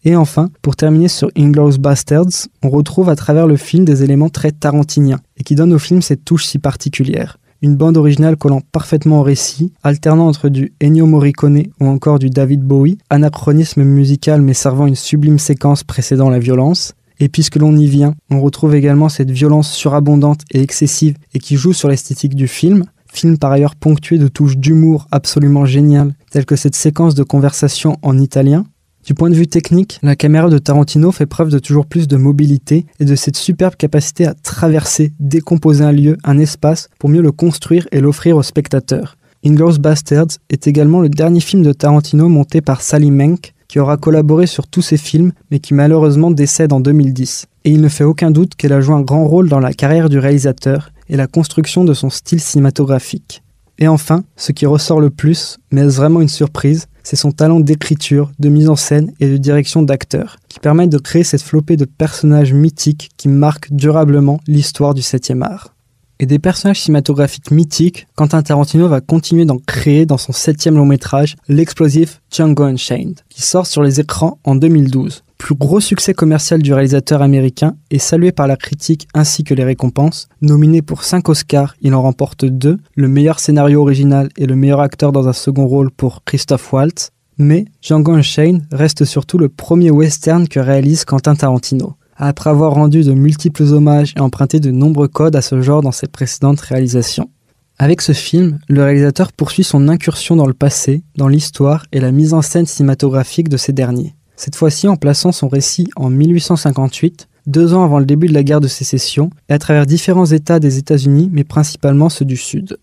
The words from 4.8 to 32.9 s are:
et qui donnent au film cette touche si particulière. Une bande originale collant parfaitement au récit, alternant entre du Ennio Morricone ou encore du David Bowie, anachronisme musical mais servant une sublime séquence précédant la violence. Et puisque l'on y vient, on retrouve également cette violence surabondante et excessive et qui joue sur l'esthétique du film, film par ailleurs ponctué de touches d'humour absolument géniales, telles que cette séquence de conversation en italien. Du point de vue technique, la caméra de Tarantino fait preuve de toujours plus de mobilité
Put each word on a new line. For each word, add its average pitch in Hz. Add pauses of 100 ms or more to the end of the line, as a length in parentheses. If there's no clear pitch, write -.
et 131
qui 151
donnent 165
au 151
film 180
cette 143
touche 165
si 143
particulière. - (220)
Une 147
bande 160
originale 151
collant 139
parfaitement 156
au 139
récit, 143 (100)
alternant 156
entre 147
du 135
Ennio 156
Morricone 147 (160)
ou 139
encore 139
du 131
David 139
Bowie, 139 (120)
anachronisme 147
musical 139
mais 135
servant 139
une 139
sublime 151
séquence 143
précédant 135
la 127
violence. 131 (260)
Et 143
puisque -
l'on 151
y 147
vient, 143 (160)
on 139
retrouve 147
également 143
cette 135
violence 151
surabondante 147 (100)
et 131
excessive 147 (180)
et 131
qui 143
joue 165
sur 147
l'esthétique 135
du 135
film, 180 (280)
film 165
par 147
ailleurs 143
ponctué 156
de 139
touches 135
d'humour 156
absolument 143
géniales, 143 (160)
telles 139
que 151
cette 143
séquence 156
de 139
conversation 143
en 135
italien. 139 (380)
Du 143
point 165
de 170
vue 160
technique, 175
la 143
caméra 156
de 151
Tarantino 147
fait 147
preuve 160
de 147
toujours 147
plus 165
de 139
mobilité 143 (140)